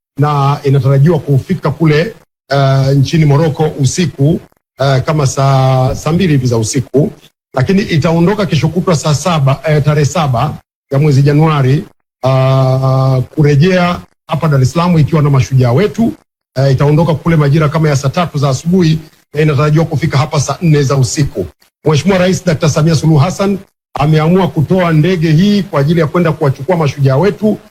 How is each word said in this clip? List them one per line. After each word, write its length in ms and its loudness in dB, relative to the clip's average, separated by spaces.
na 440 0
inatarajiwa 560 2
kufika 520 -2
kule, 420 0
ah, 400 0
nchini 340 2
Morocco 540 0
usiku, 600 -2
ah, 200 0
kama 280 -2
saa, 680 0
saa 160 -4
mbili 220 0
hivi 140 0
za 100 0
usiku, 540 -2
lakini 280 0
itaondoka 640 0
kesho 220 -2
kutwa 280 -2
saa 200 -2
saba, 520 0
eh, 160 0
tarehe 220 0
saba 480 -2
ya 80 0
mwezi 220 2
Januari, 640 2
ah, 1000 0
kurejea 640 2
hapa 200 -4
Dar 140 2
es 100 0
Salaam 280 0
ikiwa 220 2
na 80 2
mashujaa 420 2
wetu. 420 0
Eh, 140 2
itaondoka 440 2
kule 200 -2
majira 340 2
kama 200 0
ya 60 0
saa 140 -2
tatu 280 -4
za 120 0
asubuhi 500 0
na 80 -2
inatarajiwa 440 2
kufika 320 -4
hapa 220 -2
saa 220 -4
nne 220 2
za 120 0
usiku. 500 -2
Mheshimiwa 340 0
Rais 260 0
Dakta 240 0
Samia 260 0
Suluhu 240 2
Hassan 380 -2
ameamua 480 2
kutoa 460 0
ndege 380 0
hii 320 2
kwa 180 -4
ajili 180 0
ya 80 0
kwenda 240 0
kuwachukua 460 -2
mashujaa 400 0
wetu, 400 0